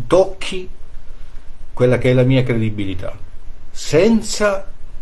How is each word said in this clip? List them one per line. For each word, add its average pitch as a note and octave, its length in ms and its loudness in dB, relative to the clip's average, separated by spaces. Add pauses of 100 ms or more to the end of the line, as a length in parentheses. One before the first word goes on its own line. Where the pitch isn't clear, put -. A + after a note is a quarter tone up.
tocchi F#3+ 600 0 (1040)
quella B2 240 4
che B2 140 2
è - 20 4
la B2+ 100 4
mia B2+ 200 4
credibilità, G#2 720 -2 (540)
senza G3+ 1000 2 (300)